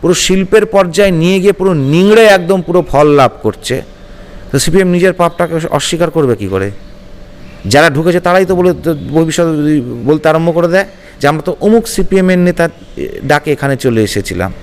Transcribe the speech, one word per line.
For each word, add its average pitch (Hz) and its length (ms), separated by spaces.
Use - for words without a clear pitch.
পুরো 170 140
শিল্পের 190 520
পর্যায়ে 196 440
নিয়ে 180 300
গিয়ে 196 120
পুরো 185 220
নিংড়ে 175 500
একদম 190 380
পুরো 175 200
ফল 147 240
লাভ 143 240
করছে, - 400
তো 143 60
সিপিএম 180 300
নিজের 175 240
পাপটাকে 170 420
অস্বীকার 160 400
করবে 139 260
কী 98 120
করে? 95 220
যারা 143 240
ঢুকেছে 165 300
তারাই 180 240
তো 185 120
বলে, 180 160
ভবিষ্যৎ 160 360
বলতে 151 240
আরম্ভ 160 260
করে 170 140
দেয় 190 180
যে 143 80
আমরা 151 140
তো 165 180
অমুক 220 280
সিপিএমের 185 500
নেতার 175 300
ডাকে 147 280
এখানে 139 240
চলে 120 260
এসেছিলাম। 95 500